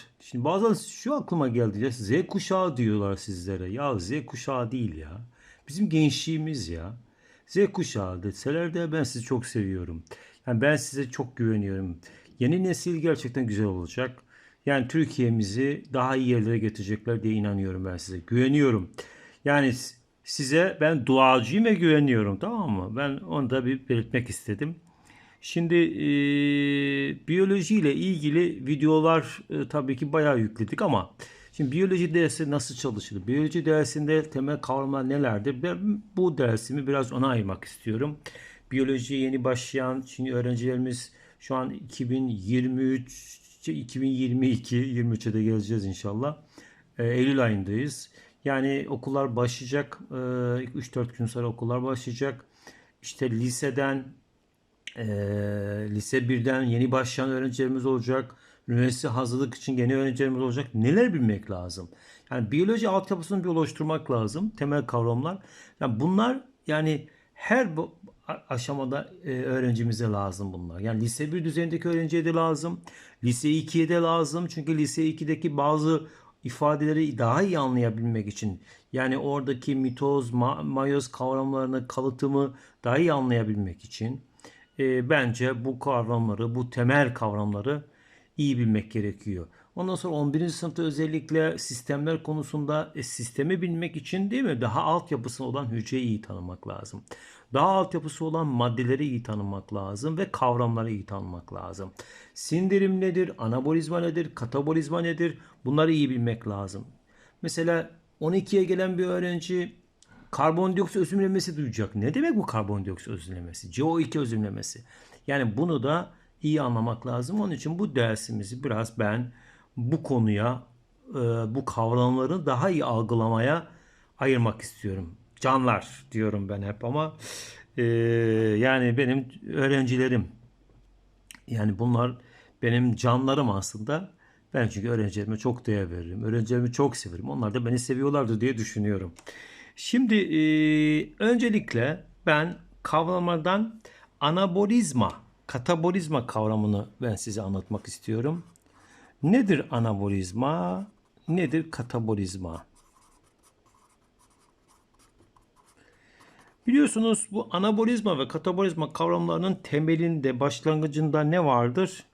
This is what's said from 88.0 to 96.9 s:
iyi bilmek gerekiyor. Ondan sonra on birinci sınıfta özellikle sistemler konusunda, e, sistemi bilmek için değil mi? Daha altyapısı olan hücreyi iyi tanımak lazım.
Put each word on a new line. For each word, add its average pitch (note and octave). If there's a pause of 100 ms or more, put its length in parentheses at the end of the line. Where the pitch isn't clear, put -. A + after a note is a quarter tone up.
iyi C#3
bilmek A2
gerekiyor. G2+ (300)
Ondan F#3
sonra F3
on D3
birinci D#3+
sınıfta E3
özellikle D#3
sistemler D3
konusunda, D3+
e, C3+
sistemi E3
bilmek E3+
için F#3+
değil B3+
mi? D#3
Daha B2
altyapısı D3+
olan B2+
hücreyi A#2
iyi G#2+
tanımak F#2
lazım. G2+ (480)